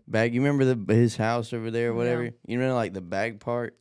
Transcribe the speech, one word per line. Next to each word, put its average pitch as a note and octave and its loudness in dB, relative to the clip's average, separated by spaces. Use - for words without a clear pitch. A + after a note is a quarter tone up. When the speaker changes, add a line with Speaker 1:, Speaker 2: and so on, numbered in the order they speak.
Speaker 1:
Back, A2+ 2
you A#2+ 0
remember C#3+ 2
the, G#2+ -2
his A#2 6
house A#2 -2
over A2+ -6
there A#2 -2
or - -2
Speaker 2:
No. A2+ -4
Speaker 1:
whatever? A#2+ -2
You A#2+ -4
know, C3 0
like, A2 0
the F#2+ -8
back G2 -4
part? A#2+ -6